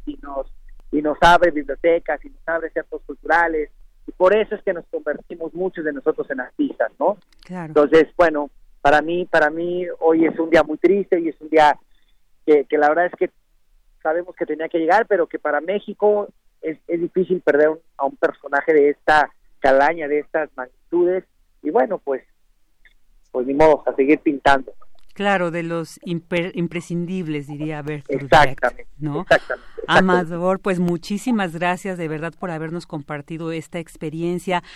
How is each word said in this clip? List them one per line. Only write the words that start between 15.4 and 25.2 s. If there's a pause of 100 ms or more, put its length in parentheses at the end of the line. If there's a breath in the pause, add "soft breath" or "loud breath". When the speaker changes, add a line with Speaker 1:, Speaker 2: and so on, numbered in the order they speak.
Speaker 1:
México (340)
es, (100)
es
difícil
perder
un, (180)
a
un
personaje
de
esta (280)
calaña,
de
estas
magnitudes, (400)
y
bueno,
pues, (1080)
pues
ni
modo,
a
seguir
pintando. (440)
Speaker 2:
Claro,